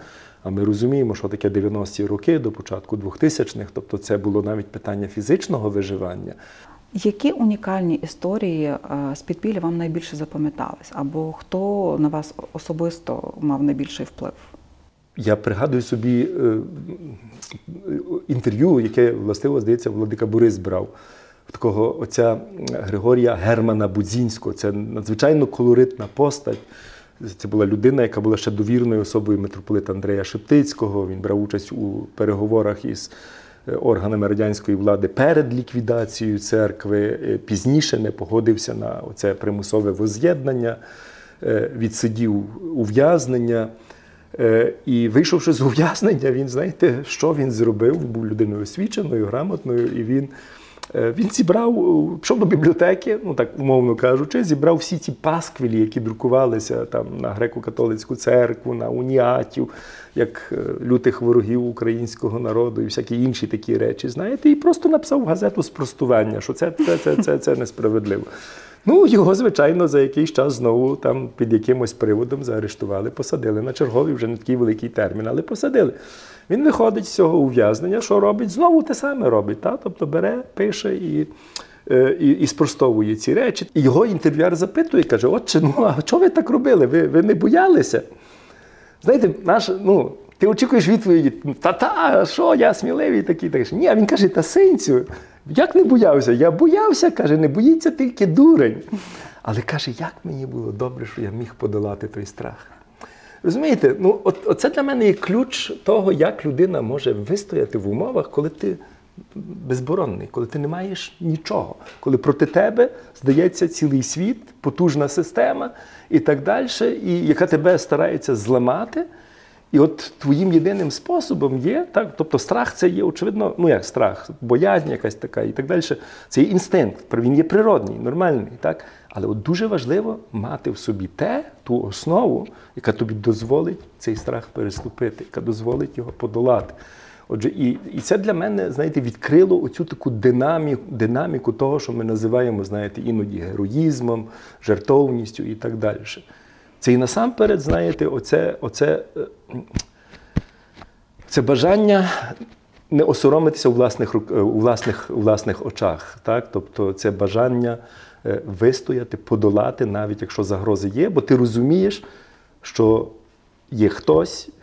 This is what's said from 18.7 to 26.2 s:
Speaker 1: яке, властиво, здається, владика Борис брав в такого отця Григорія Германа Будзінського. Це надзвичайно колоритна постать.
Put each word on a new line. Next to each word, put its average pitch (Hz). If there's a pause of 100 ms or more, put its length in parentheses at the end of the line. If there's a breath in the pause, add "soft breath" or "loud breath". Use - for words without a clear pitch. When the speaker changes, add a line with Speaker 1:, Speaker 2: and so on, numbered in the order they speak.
Speaker 1:
яке, 117
властиво, 113
здається, 117
владика 110
Борис 110
брав 92 (600 loud breath)
в -
такого 110
отця 117 (360)
Григорія 120
Германа 107
Будзінського. 104
Це 104
надзвичайно 110
колоритна 123
постать. 143 (800 loud breath)